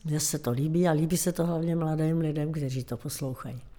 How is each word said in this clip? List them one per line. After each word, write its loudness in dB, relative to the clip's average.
Mně 0
se 0
to -2
líbí 2
a 6
líbí 2
se 0
to 0
hlavně 0
mladým 2
lidem, 0
kteří -2
to -8
poslouchají. -6